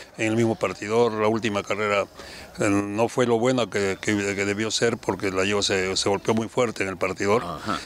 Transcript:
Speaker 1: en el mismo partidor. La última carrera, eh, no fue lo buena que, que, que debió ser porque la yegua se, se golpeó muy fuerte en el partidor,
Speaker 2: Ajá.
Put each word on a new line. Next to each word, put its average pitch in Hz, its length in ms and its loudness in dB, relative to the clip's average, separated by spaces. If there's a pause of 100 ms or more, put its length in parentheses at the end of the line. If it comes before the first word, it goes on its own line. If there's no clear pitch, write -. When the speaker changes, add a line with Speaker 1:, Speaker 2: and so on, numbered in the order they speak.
(180)
Speaker 1:
en 110 120 0
el 110 60 2
mismo 113 200 2
partidor. 107 580 0
La 110 140 2
última 107 340 0
carrera, 101 460 0 (500)
eh, 110 100 2
no 101 400 2
fue 123 200 0
lo 117 100 4
buena 120 320 2
que, 98 320 0
que, 107 160 0
que 101 280 0
debió 104 260 -2
ser 113 260 0
porque 98 320 -2
la 92 160 0
yegua 104 160 2
se, 95 340 0
se - 140 0
golpeó 98 240 2
muy 110 140 0
fuerte 113 340 -2
en 95 80 -2
el 92 80 -8
partidor, 98 460 0
Speaker 2:
Ajá. 85 420 -4